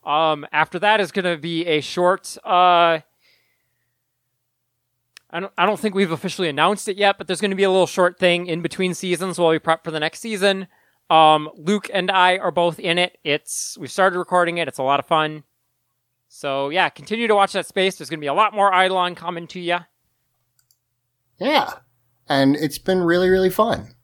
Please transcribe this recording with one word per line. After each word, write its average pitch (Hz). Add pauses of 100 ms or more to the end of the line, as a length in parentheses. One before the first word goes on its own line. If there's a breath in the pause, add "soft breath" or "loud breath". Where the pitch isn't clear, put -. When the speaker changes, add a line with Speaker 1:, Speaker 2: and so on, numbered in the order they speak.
Speaker 1:
Um, 151
after 156
that 208
is 185
gonna 175
be 165
a 156
short, 180
uh, 175 (2250)
I 170
don't, 190
I 175
don't 208
think 208
we've 196
officially 170
announced 160
it 196
yet, 202
but 175
there's 180
gonna 196
be 190
a 196
little 185
short 180
thing 175
in 170
between 180
seasons 175
while 170
we 160
prep 165
for 165
the 156
next 156
season. 196 (420)
Um, 156
Luke 185
and 185
I 185
are 196
both 170
in 175
it. 180
It's, -
we've 139
started 185
recording 175
it. 160
It's -
a 131
lot 143
of -
fun. 156 (880)
So 139
yeah, 165
continue 220
to 214
watch 196
that 185
space. 190
There's 135
gonna 156
be 147
a 139
lot 208
more 202
Eidolon 185
coming 170
to 185
ya. 170 (1600)
Speaker 2:
Yeah. 262 (560)
And 139
it's 147
been 185
really, 180
really 185
fun. 185 (100)